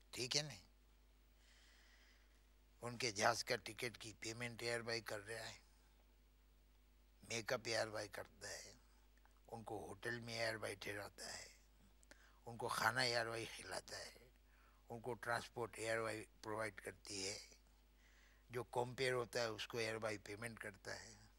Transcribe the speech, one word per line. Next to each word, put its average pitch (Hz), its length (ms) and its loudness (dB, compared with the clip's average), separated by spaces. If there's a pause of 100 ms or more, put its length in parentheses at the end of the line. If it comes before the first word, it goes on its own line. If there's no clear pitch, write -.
(140)
ठीक 123 220 0
है 147 60 4
नहीं? 143 200 -8 (2250)
उनके 120 300 0
जहाज 110 300 6
का 123 140 2
टिकट 113 400 -2
की 110 160 -8
पेमेंट 117 500 -4
एआरवाई 117 380 2
कर 107 200 -4
रहा 113 240 -4
है, 113 160 -8 (1700)
मेकअप 117 380 2
एआरवाई 110 400 2
करता - 400 -8
है, - 340 -10 (720)
उनको 107 340 -4
होटल 120 340 -2
में 117 140 -4
एआरवाई 110 400 2
ठहराता 101 580 -4
है, - 200 -10 (920)
उनको 117 220 -2
खाना 117 340 6
एआरवाई 113 440 4
खिलाता - 500 -6
है, - 200 -10 (720)
उनको 117 240 -4
ट्रांसपोर्ट 117 640 -2
एआरवाई 110 420 2
प्रोवाइड 107 600 -4
करती 98 440 -6
है, 104 240 -4 (1040)
जो 120 100 0
compare 127 500 4
होता 123 280 2
है 113 120 4
उसको 110 280 -2
hereby 110 380 2
payment 107 400 -6
करता 104 360 -6
है। 110 240 -10 (200)